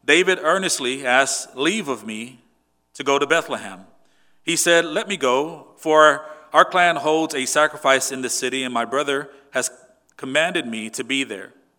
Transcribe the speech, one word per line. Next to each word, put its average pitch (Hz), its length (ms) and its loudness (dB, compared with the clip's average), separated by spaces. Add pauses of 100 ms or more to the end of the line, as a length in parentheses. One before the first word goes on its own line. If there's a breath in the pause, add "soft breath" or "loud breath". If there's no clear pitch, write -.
David 180 380 4
earnestly 143 640 -2
asked 131 480 0
leave 165 320 -2
of 113 180 -8
me 113 380 -14 (500)
to 139 100 -12
go 139 140 2
to 143 80 0
Bethlehem. 123 600 -4 (580)
He 165 140 -2
said, 170 260 4
'Let 170 240 -4
me 202 80 -4
go, 143 520 -2 (100)
for 156 480 6 (260 loud breath)
our 170 140 6
clan 180 320 2
holds 156 360 0
a 131 120 -2
sacrifice 135 680 2
in 131 120 -8
the 120 60 -4
city, 131 340 -4
and 127 100 -6
my 117 100 0
brother 139 460 -4 (220 loud breath)
has 127 200 -4 (460)
commanded 151 480 -2
me 110 240 -8
to 123 160 -8
be 135 180 -2
there. 98 300 -12 (260)